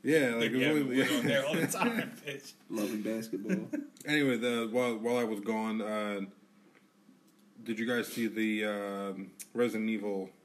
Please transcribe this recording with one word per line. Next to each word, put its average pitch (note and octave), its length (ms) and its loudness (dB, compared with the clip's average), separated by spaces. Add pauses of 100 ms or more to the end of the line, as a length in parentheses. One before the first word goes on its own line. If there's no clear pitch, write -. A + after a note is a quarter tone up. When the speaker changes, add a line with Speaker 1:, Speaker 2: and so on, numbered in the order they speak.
Speaker 1:
Yeah, C3+ 340 4
like, A2+ 160 2
Speaker 2:
Yeah, C3 180 4
Speaker 1:
it - 40 4
was D3 100 4
Speaker 2:
we B2+ 80 -2
Speaker 1:
only C3 80 4
Speaker 2:
went - 120 4
on - 140 2
there - 200 2
all - 80 0
the E3 120 2
Speaker 1:
<laughs> - 0 -
Speaker 2:
time, A3+ 460 0 (140)
bitch. - 260 -12 (180)
Speaker 3:
Loving G#2+ 320 -2
basketball. A2 680 -2 (380)
Speaker 1:
Anyway, C#3+ 320 4
the, A#2 340 0
while, B2 240 0
while A#2 220 0
I A#2+ 60 2
was A2 160 -2
gone, A2 420 -2
uh, G#2 380 -2 (1400)
did A2 160 -4
you A2+ 80 0
guys A#2+ 220 0
see A#2 180 0
the, G#2+ 380 0
um, G2 680 -4 (220)
Resident A2 380 2
Evil G2+ 400 -2 (140)